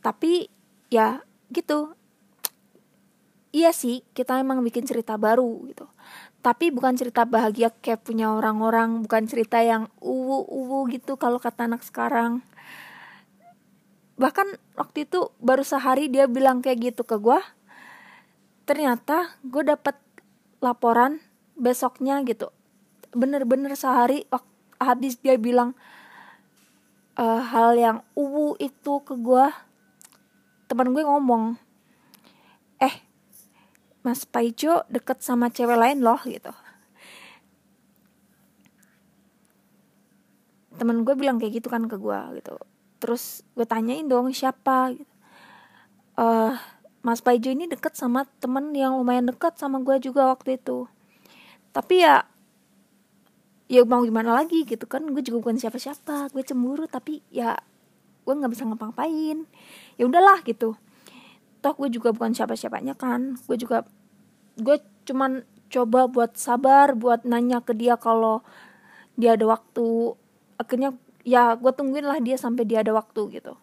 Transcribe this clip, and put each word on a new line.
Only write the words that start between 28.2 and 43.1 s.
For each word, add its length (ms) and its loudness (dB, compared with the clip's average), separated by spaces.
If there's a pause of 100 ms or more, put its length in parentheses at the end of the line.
itu 400 -6
ke 160 -10
gue, 320 4 (1200)
teman 240 0
gue 80 0
ngomong, 560 0 (1200)
"Eh, 240 -2 (960)
Mas 240 -4
Paijo 600 -2
deket 380 -6
sama 260 0
cewek 240 0
lain 320 2
loh," 160 4
gitu. 320 -12 (4000)
Temen 240 0
gue 160 0
bilang 240 0
kayak 160 -6
gitu 140 -10
kan 180 -4
ke 80 -10
gue 220 -6 (180)
gitu. 160 -16 (480)
Terus 400 -6 (160)